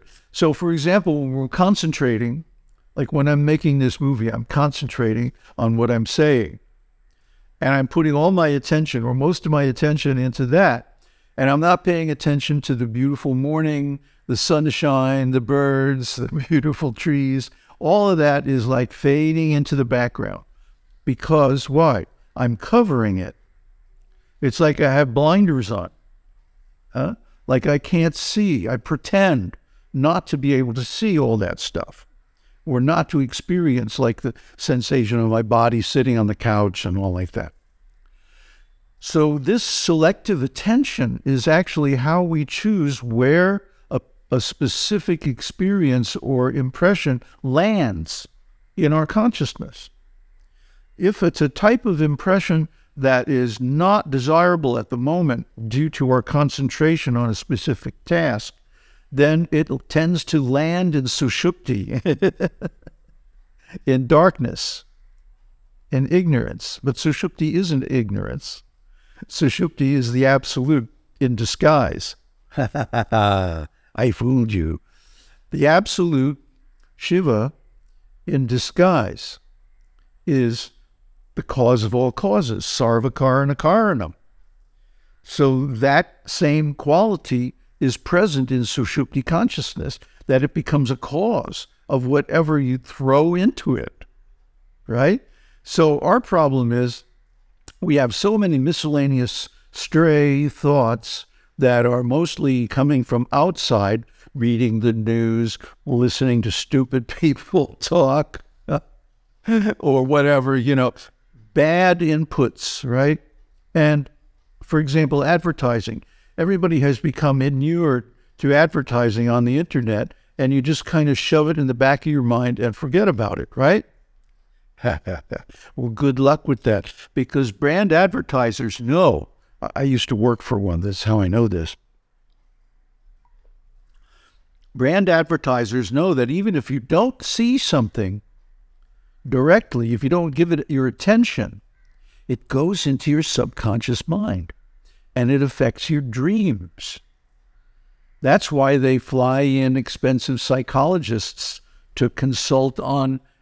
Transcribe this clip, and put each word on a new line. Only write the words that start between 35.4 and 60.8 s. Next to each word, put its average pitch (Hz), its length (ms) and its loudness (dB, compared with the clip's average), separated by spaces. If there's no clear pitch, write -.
body 117 400 2
sitting 127 340 0
on 110 120 2
the 104 80 -2
couch 104 500 0
and 92 100 -4
all 98 160 -2
like 90 200 -6
that. - 220 -8
So 151 400 0
this 196 240 0
selective 165 800 0
attention 139 840 -2
is 135 220 0
actually 156 480 2
how 156 260 0
we 165 240 -2
choose 160 560 -2
where 147 600 2
a, 131 100 -2
a 131 100 2
specific - 840 -4
experience 143 920 -2
or 127 340 -2
impression 139 720 0
lands 135 840 -2
in 151 160 2
our 156 140 0
consciousness. - 840 -4
If 202 240 0
it's 170 180 2
a 147 80 2
type 226 380 2
of 165 120 0
impression 160 720 0
that 131 300 2
is 123 320 0
not 160 500 0
desirable 151 640 2
at 110 120 -6
the 123 80 -6
moment 143 500 0
due 147 200 0
to 131 220 -2
our 127 100 4
concentration 147 920 0
on 120 140 0
a 107 60 -2
specific - 680 -6
task, 151 500 -2
then 151 400 2
it 156 180 2
tends 165 380 0
to 151 180 2
land 160 500 0